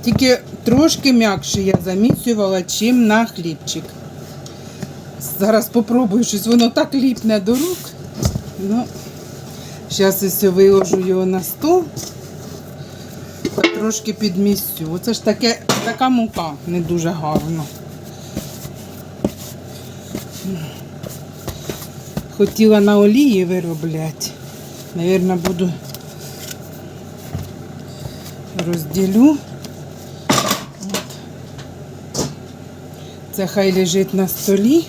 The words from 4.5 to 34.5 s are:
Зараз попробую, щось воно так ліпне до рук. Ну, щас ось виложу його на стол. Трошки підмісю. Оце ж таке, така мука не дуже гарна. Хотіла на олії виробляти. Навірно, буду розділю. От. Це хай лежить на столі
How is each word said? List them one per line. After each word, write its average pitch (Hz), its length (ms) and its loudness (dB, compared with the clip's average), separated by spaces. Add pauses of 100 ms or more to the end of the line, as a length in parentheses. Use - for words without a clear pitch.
Зараз 214 280 4
попробую, 233 560 4
щось 208 240 -2
воно 240 220 8
так 294 240 0
ліпне 233 460 2
до 190 120 0
рук. 339 260 0 (800)
Ну, 208 240 0 (1080)
щас 196 320 4
ось 185 200 0
виложу 190 560 6
його 185 260 2
на 185 160 2
стол. 339 420 2 (1900)
Трошки 214 360 -2
підмісю. 190 760 0
Оце 180 220 -2
ж - 100 -6
таке, 226 360 2 (260)
така 233 240 0
мука 220 420 0 (160)
не 175 120 0
дуже 165 300 0
гарна. 156 540 -2 (4000)
Хотіла 214 420 6
на 208 180 6
олії 208 480 6
виробляти. 165 840 -4 (680)
Навірно, 185 400 4
буду 180 360 0 (3000)
розділю. 190 680 4 (1500)
От. - 160 -6 (2250)
Це 190 160 -2
хай 196 240 4
лежить 190 420 4
на 190 140 4
столі 220 600 4